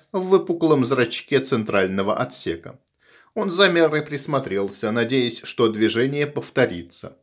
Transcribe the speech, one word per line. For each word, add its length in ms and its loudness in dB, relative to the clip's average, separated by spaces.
в 140 -2
выпуклом 600 2
зрачке 540 0
центрального 800 0
отсека. 600 -8
Он 160 -4
замер 440 4
и 60 0
присмотрелся, 920 -4
надеясь, 520 0
что 260 2
движение 580 0
повторится. 960 -4